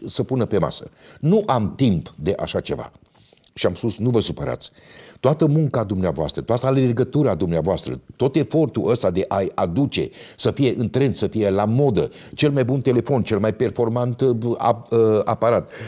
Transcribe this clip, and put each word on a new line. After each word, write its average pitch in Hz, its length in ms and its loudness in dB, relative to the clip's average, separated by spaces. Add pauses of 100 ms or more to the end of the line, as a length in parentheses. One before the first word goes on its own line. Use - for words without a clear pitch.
să - 180 -4
pună 123 220 -2
pe 104 120 0
masă. - 320 -2 (300)
Nu 202 260 2
am 117 300 0
timp 98 440 0
de 76 200 0
așa - 200 -4
ceva.” - 320 -8 (600)
Și - 120 -2
am 92 80 0
spus: 107 240 -4
Nu 110 120 0
vă 117 100 4
supărați. - 520 -4 (480)
Toată 151 280 2
munca 143 360 2
dumneavoastră, 90 580 -2
toată 123 240 -2
alergătura 131 720 2
dumneavoastră, 80 640 -2 (140)
tot 131 200 0
efortul 143 540 0
ăsta 110 220 2
de 90 160 0
a-i 98 280 -2
aduce 95 540 -2 (280)
să 113 140 0
fie 127 260 2
în 110 120 -2
trend, 127 260 0
să 104 120 -2
fie 107 220 0
la 98 160 2
modă, 117 460 2 (220)
cel 147 180 2
mai 139 120 2
bun 127 180 0
telefon, 120 420 2
cel 104 160 0
mai 107 140 2
performant, 120 680 -2
uh, 117 360 0
ap-, 117 340 0
uh, 110 320 4
aparat, 113 480 0 (160)